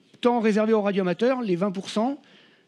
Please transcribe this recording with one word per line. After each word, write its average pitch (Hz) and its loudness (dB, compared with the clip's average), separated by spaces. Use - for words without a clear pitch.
temps 240 2
réservé 214 2
aux 214 2
radioamateurs, 202 0
les 190 0
vingt 190 -2
pour 185 -8
cent, 247 -2